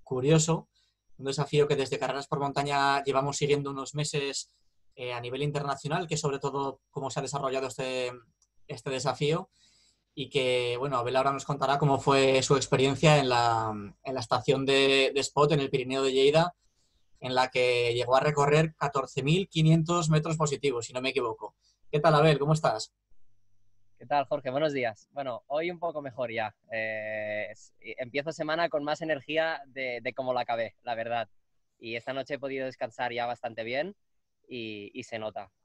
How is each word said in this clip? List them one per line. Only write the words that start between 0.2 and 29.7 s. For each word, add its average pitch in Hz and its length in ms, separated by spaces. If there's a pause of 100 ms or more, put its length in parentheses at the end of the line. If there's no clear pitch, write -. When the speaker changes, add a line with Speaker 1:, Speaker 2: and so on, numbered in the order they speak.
Speaker 1:
un 131 80
desafío 143 420
que 147 80
desde 131 240
Carreras 135 280
por 139 120
Montaña 139 640
llevamos 139 320
siguiendo 143 360
unos 135 220
meses, 147 560 (460)
eh, 123 160
a 120 80
nivel 127 240
internacional, 147 640
que 160 80
sobre 139 240
todo 135 400 (120)
cómo 135 180
se 143 100
ha 135 40
desarrollado 131 440
este, 127 460 (560)
este 135 200
desafío, 143 600 (680)
y 127 140
que, 123 480
bueno, 135 180
Abel 123 220
ahora 139 160
nos 135 100
contará 139 340
cómo 139 220
fue 135 420
su 143 140
experiencia 135 640
en 131 100
la, 117 460 (280)
en 135 120
la 127 80
estación 131 440
de, 135 480
de 139 60
Spot, 147 320
en 151 80
el 135 100
Pirineo 131 340
de 131 100
Lleida, 147 420 (680)
en 127 140
la 127 140
que 120 440
llegó 123 220
a 131 60
recorrer 147 560
catorce 139 460
mil 175 260
quinientos 160 600
metros 156 280
positivos, 139 480
si - 80
no 127 80
me 135 80
equivoco. 117 440 (380)
¿Qué 151 80
tal, 156 160
Abel? 147 240
¿Cómo 147 140
estás? 127 400 (1040)
Speaker 2:
¿Qué 123 80
tal, 139 200
Jorge? 135 260
Buenos 147 200
días. 120 400
Bueno, 131 360
hoy 160 220
un 175 100
poco 160 220
mejor 123 300
ya. 110 240 (160)
Eh, 107 800
es-, - 300
y 110 200
empiezo 139 300
semana 160 380
con 147 160
más 151 160
energía 156 640
de, 127 360